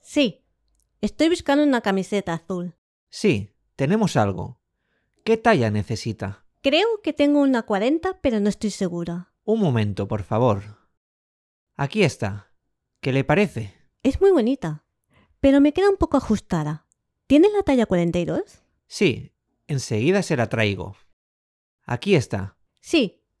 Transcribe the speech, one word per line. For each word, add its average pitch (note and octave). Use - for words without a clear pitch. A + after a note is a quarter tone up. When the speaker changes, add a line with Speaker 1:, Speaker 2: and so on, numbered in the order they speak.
Speaker 1:
Sí. -
Estoy -
buscando D4
una C4
camiseta F#3+
azul. F3
Speaker 2:
Sí, G#2+
tenemos F#3
algo. G2+
¿Qué A3
talla F3+
necesita? G#2
Speaker 1:
Creo D#4
que D4+
tengo C#4+
una C4
cuarenta, C#4
pero A3+
no G#3
estoy G3+
segura. F3
Speaker 2:
Un A3
momento, G#2+
por G2+
favor. G#2+
Aquí C#3+
está. G#2
¿Qué B2+
le C3+
parece? C#3+
Speaker 1:
Es -
muy G4
bonita, A3+
pero C#4
me D4
queda G4+
un G4
poco D#4+
ajustada. D#3+
¿Tiene D#4
la G4
talla B3+
cuarenta F3
y F3
dos? -
Speaker 2:
Sí, -
enseguida C#3+
se D3+
la A2+
traigo. G2
Aquí F3+
está. G2+
Speaker 1:
Sí, B3+